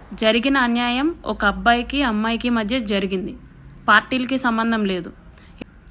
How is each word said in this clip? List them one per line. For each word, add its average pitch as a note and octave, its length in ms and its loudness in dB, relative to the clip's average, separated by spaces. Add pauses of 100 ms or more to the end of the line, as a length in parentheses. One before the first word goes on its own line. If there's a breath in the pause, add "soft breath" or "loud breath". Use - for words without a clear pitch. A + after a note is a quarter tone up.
(140)
జరిగిన A#3 440 2
అన్యాయం A#3+ 580 0 (100)
ఒక G#3+ 200 -4
అబ్బాయికి, A#3 580 2
అమ్మాయికి A3+ 460 -2
మధ్య A#3 300 0
జరిగింది. G3 580 -4 (500)
పార్టీలకి B3 500 2
సంబంధం A3+ 480 0
లేదు. F#3 280 -4 (760 loud breath)